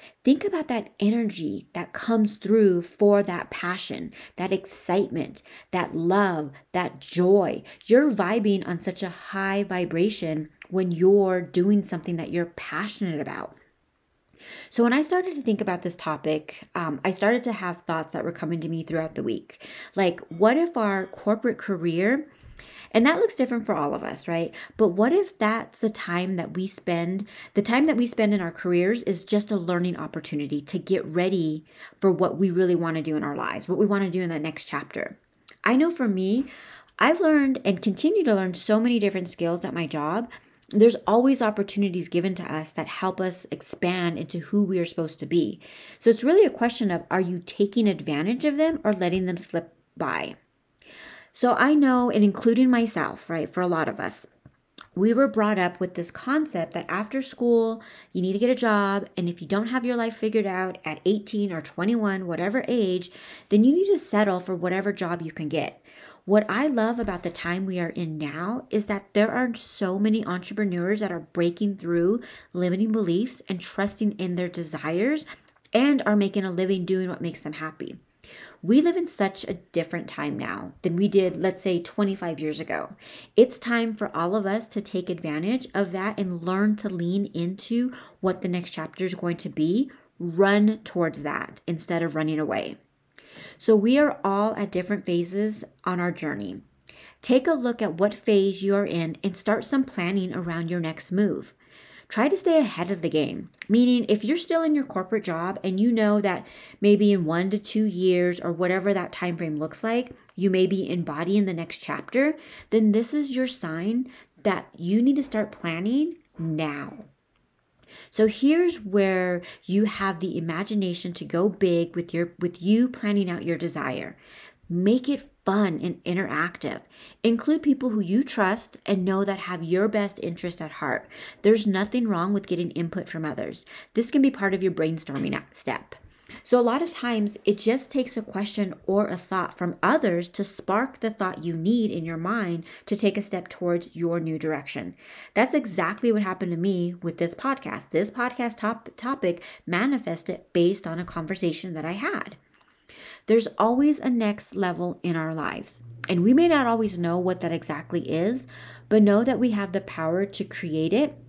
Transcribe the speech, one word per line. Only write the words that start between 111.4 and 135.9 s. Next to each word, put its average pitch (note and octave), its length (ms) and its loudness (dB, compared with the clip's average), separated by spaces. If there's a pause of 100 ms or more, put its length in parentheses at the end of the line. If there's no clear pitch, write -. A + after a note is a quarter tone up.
the F#3+ 60 -2
next E3 260 -6
chapter, C4+ 580 -2 (340)
then A3 220 4
this A#3 200 0
is C#4+ 220 -2
your B3+ 140 0
sign G#3 600 -4 (360)
that F#3+ 320 -2
you G3 260 0
need C4+ 140 4
to C#4+ 60 0
start G#3+ 280 -4
planning A3 640 -2 (220)
now. D3+ 560 -4 (1160)
So A3 160 4
here's D#4 540 2
where F#3 640 2 (220)
you G3+ 200 2
have F#3+ 360 -2
the F3+ 180 -4
imagination F3+ 760 -4
to E3 100 -12
go E3+ 240 2
big E3+ 480 2
with E3+ 180 -6
your, E3+ 240 -2
with F3 240 -4
you A3 260 4
planning G3+ 400 0
out F3 160 -6
your E3+ 140 -2
desire. D3+ 580 -6 (520)
Make G#3 400 2
it - 220 -4 (140)
fun G3 360 2
and F3 220 -6
interactive. E3+ 800 -4 (420)
Include A#3+ 400 2
people C4+ 280 2
who G#3+ 100 0
you G3+ 240 2
trust G#3+ 600 -2
and F#3+ 200 0
know F#3+ 200 2
that G3 140 -2
have F3+ 240 -8
your F3+ 240 2
best G#3 340 -2
interest E3+ 400 -8
at D#3 120 -10
heart. B2+ 360 -4 (340)
There's G#3+ 260 4
nothing G#3 400 0
wrong F#3+ 240 0
with G3 160 -2
getting F3 240 -2
input E3+ 360 -4
from D#3+ 160 -6
others. - 400 -8 (300)
This A#3 160 0
can C#4+ 100 4
be C4+ 120 6
part G3 220 -2
of F3+ 100 -2
your F3+ 80 2
brainstorming C#3+ 640 -4
a-, C3+ 160 -8
step. - 420 -8 (480)